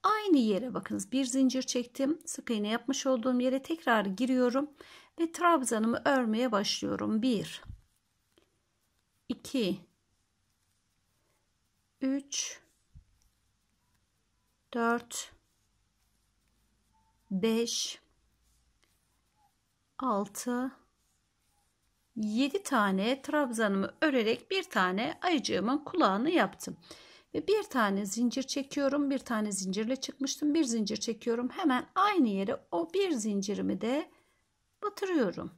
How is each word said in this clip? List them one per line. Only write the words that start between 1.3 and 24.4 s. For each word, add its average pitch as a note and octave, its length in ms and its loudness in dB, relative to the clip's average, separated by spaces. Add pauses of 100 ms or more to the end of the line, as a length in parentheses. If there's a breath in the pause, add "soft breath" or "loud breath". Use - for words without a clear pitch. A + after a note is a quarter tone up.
çektim. C4+ 640 -2
Sık - 240 -10
iğne G#3 180 0
yapmış A#3 380 -2
olduğum B3+ 340 2
yere C4 220 2
tekrar B3 420 0
giriyorum. B3 680 2 (500 loud breath)
Ve E4 120 0
trabzanımı B3 720 2
örmeye B3 480 2
başlıyorum. G#3 720 0
Bir, G#3+ 400 0 (1700)
iki, A#3 520 -2 (2250)
üç, - 600 -4 (2250)
dört, A#3 580 -2 (2000)
beş, A3+ 680 0 (2000)
altı, B3 720 -2 (1400)
yedi A#3+ 460 0
tane G#3+ 600 2
trabzanımı A3+ 800 0
örerek B3+ 500 2